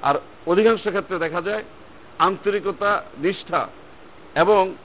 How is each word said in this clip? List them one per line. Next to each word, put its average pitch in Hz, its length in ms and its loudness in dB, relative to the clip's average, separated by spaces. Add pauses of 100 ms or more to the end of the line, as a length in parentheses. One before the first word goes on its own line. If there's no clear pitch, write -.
আর 139 120 2 (320)
অধিকাংশ 214 340 4
ক্ষেত্রে 190 380 -4
দেখা 165 220 -4
যায় 208 240 -6 (540)
আন্তরিকতা, 196 840 0 (140)
নিষ্ঠা 165 500 -2 (640)
এবং 190 400 4 (100)